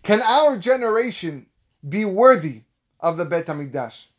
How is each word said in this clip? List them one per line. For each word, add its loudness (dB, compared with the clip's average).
Can 2
our 4
generation -2
be -2
worthy 2
of -2
the -4
Bet -4
HaMikdash? -10